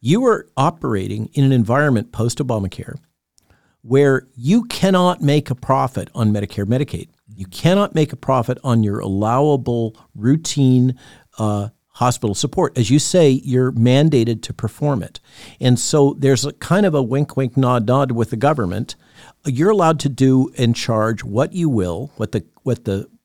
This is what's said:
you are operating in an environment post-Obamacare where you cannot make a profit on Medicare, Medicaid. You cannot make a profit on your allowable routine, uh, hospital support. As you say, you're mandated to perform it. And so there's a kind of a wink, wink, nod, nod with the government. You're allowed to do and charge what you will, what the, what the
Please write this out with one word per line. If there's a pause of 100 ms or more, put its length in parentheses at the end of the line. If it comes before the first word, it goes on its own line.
you
are
operating
in
an
environment
post-Obamacare (840)
where
you
cannot
make
a
profit
on
Medicare,
Medicaid. (260)
You
cannot
make
a
profit
on
your
allowable (180)
routine, (400)
uh, (160)
hospital
support.
As
you
say,
you're
mandated
to
perform
it. (380)
And
so
there's
a
kind
of
a
wink,
wink,
nod,
nod
with
the
government. (500)
You're
allowed
to
do
and
charge
what
you
will,
what
the, (180)
what
the (160)